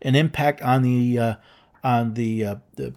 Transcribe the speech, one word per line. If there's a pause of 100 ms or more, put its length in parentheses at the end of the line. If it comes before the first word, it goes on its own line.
an
impact
on
the,
uh, (480)
on
the,
uh, (200)
the,